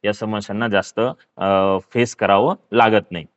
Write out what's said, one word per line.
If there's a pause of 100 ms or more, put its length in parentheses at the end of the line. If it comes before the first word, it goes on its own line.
या
समस्यांना
जास्त, (360)
अ, (160)
फेस
करावं (180)
लागत
नाही. (120)